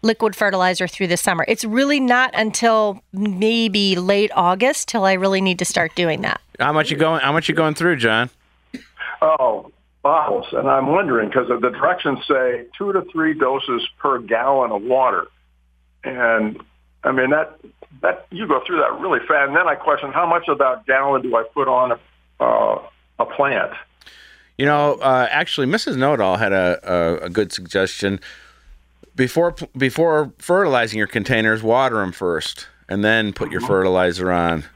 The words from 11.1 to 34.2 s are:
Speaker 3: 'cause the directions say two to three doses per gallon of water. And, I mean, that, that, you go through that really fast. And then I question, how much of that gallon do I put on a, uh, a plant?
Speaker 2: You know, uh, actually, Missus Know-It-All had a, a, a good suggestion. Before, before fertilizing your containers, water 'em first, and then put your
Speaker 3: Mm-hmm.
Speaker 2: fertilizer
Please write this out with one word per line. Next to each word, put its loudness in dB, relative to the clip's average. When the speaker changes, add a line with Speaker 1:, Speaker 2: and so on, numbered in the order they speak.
Speaker 3:
'cause 0
the 0
directions -2
say 0
two -4
to 0
three -2
doses -2
per 0
gallon 0
of -4
water. 0
And, 0
I 2
mean, 0
that, -2
that, -2
you -8
go 2
through -4
that 0
really 0
fast. 0
And 0
then 2
I 2
question, -2
how 0
much 0
of 0
that 0
gallon 2
do -4
I 2
put 0
on 2
a, -8
uh, 2
a 2
plant? -2
Speaker 2:
You 2
know, 2
uh, 2
actually, -2
Missus -2
Know-It-All 2
had 0
a, 2
a, 0
a -8
good -2
suggestion. -4
Before, 0
before 0
fertilizing 0
your 0
containers, 0
water 2
'em -4
first, -6
and -2
then 2
put -8
your -6
Speaker 3:
Mm-hmm. -8
Speaker 2:
fertilizer 2